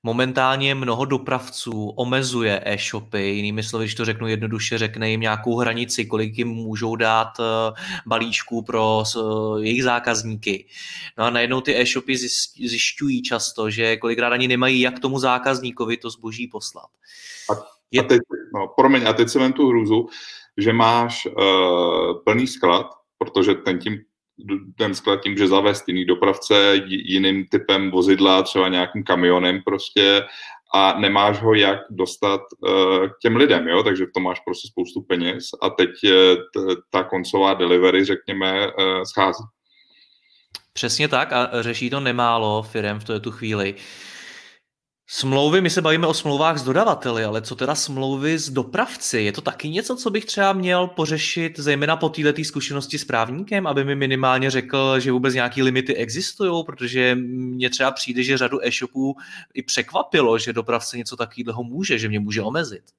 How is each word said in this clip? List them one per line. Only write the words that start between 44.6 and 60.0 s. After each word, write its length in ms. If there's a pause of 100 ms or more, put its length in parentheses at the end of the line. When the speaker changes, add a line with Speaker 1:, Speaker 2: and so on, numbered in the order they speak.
Speaker 1:
Smlouvy, 500
my 100
se 120
bavíme 240
o 80
smlouvách 440
s 40
dodavateli, 600
ale 180
co 140
teda 180
smlouvy 640
s 120
dopravci? 680
Je 120
to 80
taky 280
něco, 280
co 140
bych 140
třeba 280
měl 340
pořešit, 720
zejména 380
po 120
této 360
zkušenosti 540
s 60
právníkem, 600
aby 180
mi 120
minimálně 540
řekl, 500
že 120
vůbec 220
nějaký 280
limity 340
existujou, 640
protože 580
mně 500
třeba 200
přijde, 320
že 160
řadu 280
e-shopů 480 (400)
i 80
překvapilo, 760